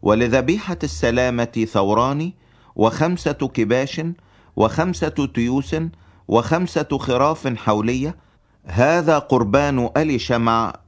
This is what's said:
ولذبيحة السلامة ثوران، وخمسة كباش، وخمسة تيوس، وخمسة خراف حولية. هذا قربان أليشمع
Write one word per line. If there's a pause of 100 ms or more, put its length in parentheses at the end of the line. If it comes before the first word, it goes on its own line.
ولذبيحة
السلامة
ثوران، (440)
وخمسة (220)
كباش، (540)
وخمسة
تيوس، (520)
وخمسة
خراف
حولية. (500)
هذا
قربان
أليشمع (140)